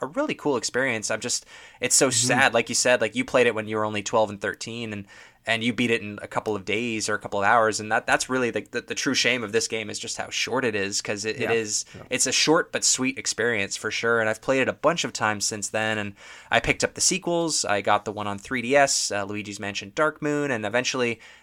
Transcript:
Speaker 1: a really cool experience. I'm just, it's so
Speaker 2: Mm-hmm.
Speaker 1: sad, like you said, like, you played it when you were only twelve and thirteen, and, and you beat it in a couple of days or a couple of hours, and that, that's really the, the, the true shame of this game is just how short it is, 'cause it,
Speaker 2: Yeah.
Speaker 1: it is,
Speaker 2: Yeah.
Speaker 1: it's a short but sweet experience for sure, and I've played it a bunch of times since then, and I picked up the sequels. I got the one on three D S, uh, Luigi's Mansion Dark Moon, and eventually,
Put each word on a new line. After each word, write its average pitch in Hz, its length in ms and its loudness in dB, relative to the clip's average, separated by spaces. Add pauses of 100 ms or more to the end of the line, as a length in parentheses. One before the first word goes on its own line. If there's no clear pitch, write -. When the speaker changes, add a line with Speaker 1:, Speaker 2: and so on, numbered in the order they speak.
Speaker 1:
a 131 60 -4
really 269 280 -4
cool 143 220 0
experience. 120 520 -2
I'm 113 120 -2
just, - 240 -4 (340)
it's - 160 0
so 139 140 6
Speaker 2:
Mm-hmm. 120 180 2
Speaker 1:
sad, 123 260 4
like 117 140 2
you 117 80 -4
said, 123 240 4
like, 110 160 0
you 127 80 0
played 123 240 4
it 110 80 2
when 107 140 -6
you 110 80 -2
were 107 80 0
only 104 180 -4
twelve 110 260 2
and 101 120 -10
thirteen, 113 500 -6
and, 104 140 -10 (420)
and 113 160 0
you 120 100 0
beat 120 180 2
it 113 100 2
in 104 220 -10
a 113 40 -12
couple 110 280 -4
of 95 100 -8
days 110 420 -2
or 107 60 0
a 104 60 -2
couple - 200 -4
of 98 60 0
hours, 110 340 4
and 107 120 -6
that, 113 160 0
that's 139 220 0
really 127 200 0
the, 107 120 -2 (100)
the, 120 100 -4
the 113 140 -10
true 135 180 -2
shame 120 300 2
of 101 80 -6
this 110 160 2
game 110 240 -6
is 104 80 -10
just - 180 -8
how 101 120 -8
short 127 360 -2
it 110 100 0
is, 98 260 -2
'cause 104 240 -6
it, 107 120 -4
Speaker 2:
Yeah. 113 140 0
Speaker 1:
it 117 60 4
is, 107 280 -2 (100)
Speaker 2:
Yeah. - 140 -16
Speaker 1:
it's 127 180 0
a - 40 0
short - 400 2
but 123 120 -2
sweet 131 360 2
experience 107 580 -2
for 110 140 -6
sure, 117 300 2
and 110 80 2
I've 110 120 -2
played 135 200 2
it 110 80 2
a 98 40 -2
bunch 165 300 0
of 120 100 -6
times 107 320 0
since 104 240 -4
then, 110 300 0
and 101 140 -6 (380)
I 117 80 4
picked - 240 0
up 120 120 -2
the - 60 -4
sequels. 170 640 0
I 101 160 0
got 104 240 2
the 110 60 -4
one 104 160 -6
on 101 120 -4
three 127 220 -4
D 123 140 0
S, - 360 4
uh, 101 120 -2
Luigi's 101 360 -8
Mansion 101 360 -8
Dark 151 260 0
Moon, 147 300 0
and 110 140 -2
eventually, 120 540 0 (240)